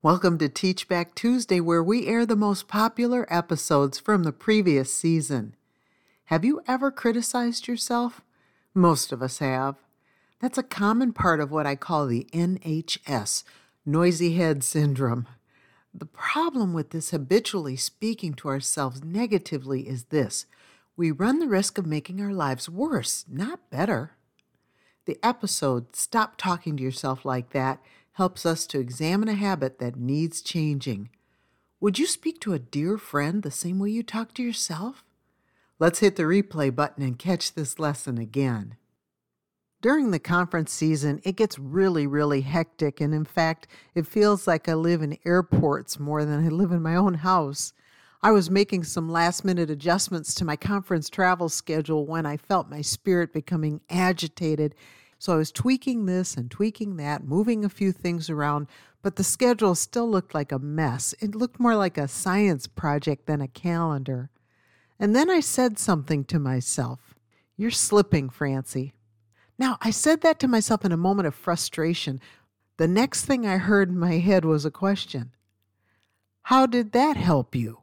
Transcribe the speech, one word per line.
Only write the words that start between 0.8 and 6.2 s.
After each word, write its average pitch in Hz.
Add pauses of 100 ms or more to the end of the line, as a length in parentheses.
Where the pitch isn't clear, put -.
Back 175
Tuesday, 233
where 170
we 214
air 233
the 226
most 208
popular 233
episodes 151
from 196
the 151
previous 180
season. 143 (680)